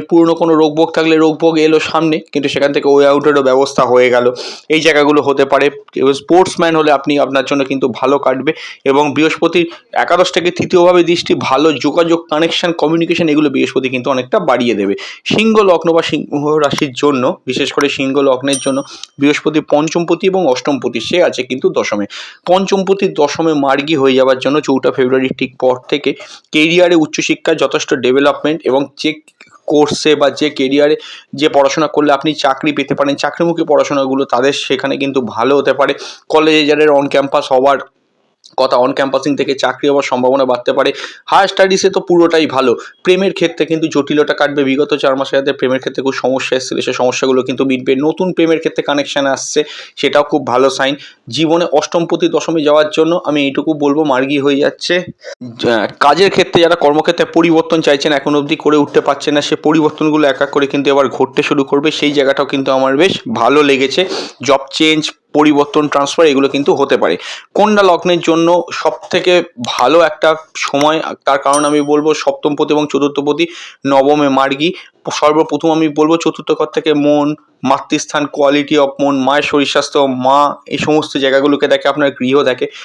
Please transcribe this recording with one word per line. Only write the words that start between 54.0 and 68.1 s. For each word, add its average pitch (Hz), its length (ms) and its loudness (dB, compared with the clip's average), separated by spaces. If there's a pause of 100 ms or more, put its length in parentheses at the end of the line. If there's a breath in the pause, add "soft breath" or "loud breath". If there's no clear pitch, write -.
মার্গী 139 360 -2
হয়ে 139 180 0
যাচ্ছে। 147 460 -2 (560 loud breath)
যা-, - 280 0 (120)
কাজের 156 300 4
ক্ষেত্রে 175 320 0
যারা 170 140 4
কর্মক্ষেত্রে 156 500 0
পরিবর্তন 165 560 2
চাইছেন, 147 320 2
এখন 147 220 0
অবধি 147 200 -2
করে 147 220 2
উঠতে 143 240 2
পারছেন 143 320 -2
না, 147 80 0
সে 151 140 -2
পরিবর্তনগুলো 151 720 0
এক 131 140 0
এক 143 80 -2
করে 143 180 -2
কিন্তু 143 220 -2
এবার 139 200 2
ঘটতে 135 340 -2
শুরু 147 200 0
করবে। 143 280 0
সেই 147 200 -2
জায়গাটাও 139 340 0
কিন্তু 135 260 -2
আমার 131 260 0
বেশ 185 220 2 (140)
ভালো 123 300 2
লেগেছে। 139 420 0 (380 loud breath)
জব 135 160 2 (140)
চেঞ্জ, 156 380 0 (220)
পরিবর্তন, 147 540 2
ট্রান্সফার 143 380 0
এগুলো 135 240 2
কিন্তু 143 260 -2
হতে 135 220 0
পারে। 90 200 0 (360 loud breath)
কন্যা 208 300 2
লগ্নের 175 360 2